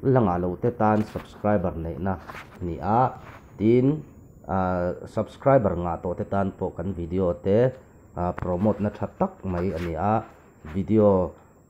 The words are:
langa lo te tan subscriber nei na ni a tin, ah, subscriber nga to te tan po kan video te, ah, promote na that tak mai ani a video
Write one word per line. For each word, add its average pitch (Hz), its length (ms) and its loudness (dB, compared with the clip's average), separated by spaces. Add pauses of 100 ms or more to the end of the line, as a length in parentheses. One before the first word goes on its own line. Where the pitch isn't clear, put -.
langa 113 320 4
lo 90 240 -2
te 120 80 0
tan 107 320 2
subscriber 104 720 -2
nei 80 240 -8
na 92 160 -2 (480)
ni 82 160 -6
a 107 400 0 (400)
tin, 127 480 4 (400)
ah, 92 480 -2 (160)
subscriber 110 720 0
nga 85 160 -2
to 90 160 -6
te 104 160 -6
tan 98 240 -2
po 90 240 -6
kan 92 160 -6
video 87 400 -2
te, 113 400 2 (400)
ah, 87 240 -2
promote 90 480 0
na 104 80 -2
that - 240 -8
tak 190 160 -2 (100)
mai 90 300 -2
ani 82 240 -6
a 104 240 0 (540)
video 98 580 4 (360)